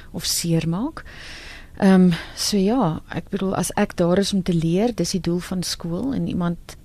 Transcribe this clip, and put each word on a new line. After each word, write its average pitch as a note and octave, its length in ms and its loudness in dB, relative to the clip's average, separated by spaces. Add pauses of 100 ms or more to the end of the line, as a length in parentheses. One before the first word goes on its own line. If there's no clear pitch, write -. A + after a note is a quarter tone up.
(120)
of - 120 -8
seermaak. E3+ 800 -2 (760)
Ehm, F#3 340 8 (220)
so - 220 -2
ja, G3 520 2
ek - 220 -8
bedoel F#3+ 240 -2
as - 220 -2
ek G3+ 200 0
daar F3 220 4
is G3 140 2
om G3 100 2
te F3+ 120 0
leer, F3 400 2
dis F3 160 -2
die F#3+ 100 -2
doel F3 200 0
van F#3 220 -4
skool F3+ 520 -4
en E3+ 120 -2
iemand E3+ 580 -4